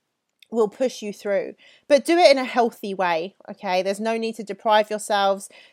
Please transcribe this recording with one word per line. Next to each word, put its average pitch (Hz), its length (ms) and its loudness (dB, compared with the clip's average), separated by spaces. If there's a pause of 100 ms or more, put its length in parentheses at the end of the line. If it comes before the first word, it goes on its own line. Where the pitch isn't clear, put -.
(520)
will 226 160 2
push 247 340 -6
you 208 100 -8
through. 196 420 -4 (340)
But 277 160 4
do 330 120 2
it 349 140 8
in 269 80 6
a 254 60 -4
healthy 226 500 -2
way, 180 400 -2 (160)
okay? 190 320 -2
There's 196 180 -4
no 226 160 -4
need 226 200 -6
to 220 80 -12
deprive 214 440 0
yourselves. 202 600 -2 (240)